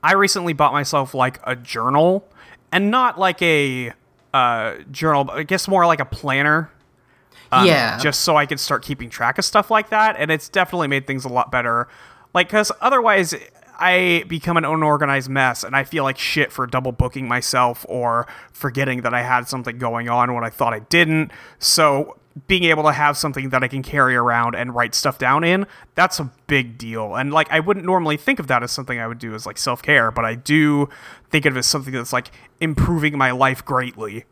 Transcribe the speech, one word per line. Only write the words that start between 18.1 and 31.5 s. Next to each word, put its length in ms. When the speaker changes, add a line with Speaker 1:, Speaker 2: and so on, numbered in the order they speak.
Speaker 1:
forgetting 480
that 140
I 80
had 240
something 320
going 300
on 260
when 80
I 80
thought 240
I 40
didn't. 520
So 600
being 180
able 180
to 80
have 260
something 320
that 140
I 40
can 160
carry 320
around 400
and 180
write 220
stuff 220
down 260
in, 220
that's 240
a 100
big 300
deal. 380
And, 180
like, 180
I 80
wouldn't 260
normally 300
think 240
of 80
that 160
as 80
something 280
I 80
would 120
do 140
as, 120
like, 120
self-care, 540
but 120
I 120
do 520
think 140
of 120